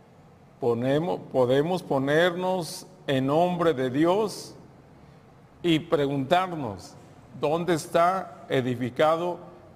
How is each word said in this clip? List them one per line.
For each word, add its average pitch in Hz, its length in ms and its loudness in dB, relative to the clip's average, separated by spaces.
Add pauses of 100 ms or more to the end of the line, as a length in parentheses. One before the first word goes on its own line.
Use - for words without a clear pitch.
(600)
Ponemos, 135 580 0 (140)
podemos 143 500 2
ponernos 170 1040 0 (220)
en 131 180 0
nombre 170 480 2
de 131 160 -2
Dios 175 640 0 (1080)
y 160 200 2
preguntarnos, 143 1120 -2 (460)
"¿Dónde 170 340 0
está 175 760 -2
edificado 147 920 0 (360)